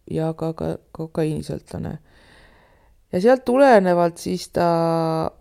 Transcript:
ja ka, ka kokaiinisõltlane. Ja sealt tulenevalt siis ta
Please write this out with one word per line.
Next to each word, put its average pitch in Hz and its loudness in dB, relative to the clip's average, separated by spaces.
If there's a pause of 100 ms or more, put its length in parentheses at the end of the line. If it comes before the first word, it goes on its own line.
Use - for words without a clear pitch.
(120)
ja 160 -4
ka, 160 -6
ka 160 -6 (140)
kokaiinisõltlane. 160 -8 (1120)
Ja 180 -2
sealt 254 2
tulenevalt 190 4
siis 180 -8
ta 165 -2